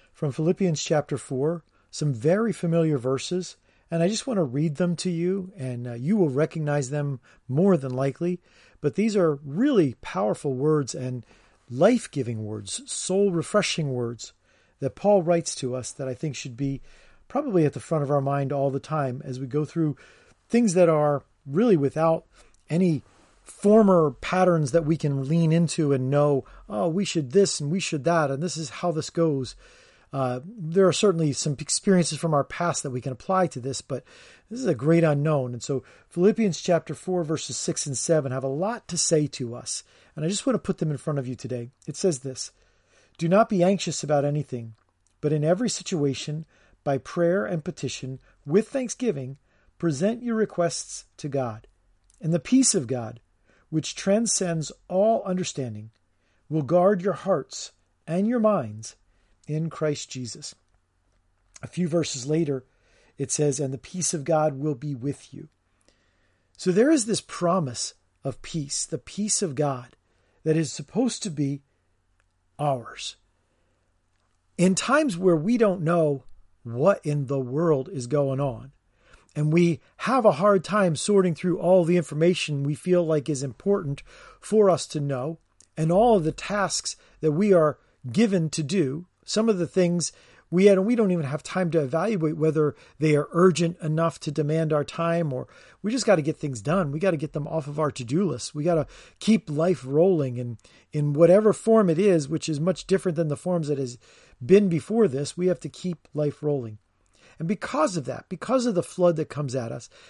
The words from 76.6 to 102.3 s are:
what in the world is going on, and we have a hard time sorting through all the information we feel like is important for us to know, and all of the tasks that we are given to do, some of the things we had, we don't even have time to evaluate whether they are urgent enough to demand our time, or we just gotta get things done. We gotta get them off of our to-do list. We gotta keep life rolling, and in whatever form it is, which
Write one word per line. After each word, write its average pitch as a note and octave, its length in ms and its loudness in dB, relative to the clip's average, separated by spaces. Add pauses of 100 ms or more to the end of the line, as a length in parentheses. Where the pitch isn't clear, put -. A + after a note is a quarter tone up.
what C3+ 420 0
in D3 220 -2
the C3+ 140 -2
world C3+ 480 0
is B2 180 -8
going C3+ 320 0
on, C3 320 -6 (680)
and D3+ 140 0
we E3+ 280 4 (180)
have B3 260 2
a G#3 80 8
hard G3 320 4
time F#3 320 0
sorting F#3+ 380 2
through F3+ 240 -2
all F3+ 260 4
the F3 140 2
information D#3 640 0
we C#3+ 120 -2
feel F3 300 2
like D#3 240 0
is C3+ 140 -4
important C#3+ 600 -4 (380)
for G3+ 300 4
us E3 160 2
to - 120 -6
know, C#3+ 400 -4 (380)
and D#3+ 160 0
all A3 240 6
of E3+ 80 2
the D#3+ 80 0
tasks - 640 -4 (240)
that D#3 120 2
we G3 200 2
are D#3 260 4 (320)
given F#3 380 2
to D#3+ 140 -4
do, D3+ 440 -2 (200)
some A3+ 240 0
of G3 80 0
the E3+ 80 -2
things F3 440 0 (400)
we F3+ 140 4
had, G3 140 10
we A3 180 2
don't G#3+ 140 2
even E3+ 160 -2
have C#3 160 -6
time F#3 280 -2
to D#3 120 2
evaluate D#3+ 560 -2
whether D3+ 360 2 (240)
they D3+ 160 4
are D3 180 0
urgent E3+ 500 4
enough D#3+ 380 -2
to - 100 -8
demand D#3 420 -2
our D3 120 0
time, E3+ 500 -2
or B2+ 120 -8 (360)
we G#3 100 -4
just B3+ 140 -2
gotta F3+ 160 4
get D3+ 160 -4
things C3 240 -8
done. D#3 280 0
We C#3+ 80 -6
gotta E3+ 200 0
get D3+ 160 -8
them D3 120 -6
off D#3 220 -6
of D3 100 -8
our D3+ 120 0
to-do C3 340 -2
list. C#3 300 -6
We D3 100 -4
gotta D#3+ 220 2 (320)
keep - 320 2
life D#3 340 0
rolling, C#3+ 560 2
and A#2+ 160 -8 (380)
in D3 180 0
whatever F3 400 8
form A3 380 4
it D#3 80 2
is, F3 280 4
which D#3 220 -6